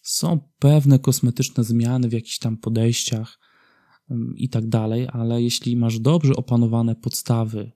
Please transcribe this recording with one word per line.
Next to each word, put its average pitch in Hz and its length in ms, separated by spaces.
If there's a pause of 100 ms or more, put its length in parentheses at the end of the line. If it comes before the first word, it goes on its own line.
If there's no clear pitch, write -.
Są 165 360 (200)
pewne 143 400
kosmetyczne 123 640
zmiany 117 440
w 113 40
jakichś 113 260
tam 113 180
podejściach, 113 800 (720)
mm, 120 260
i 127 120
tak 113 200
dalej, 113 440
ale 117 300
jeśli 120 340
masz 113 240
dobrze 139 360
opanowane 117 580
podstawy 113 800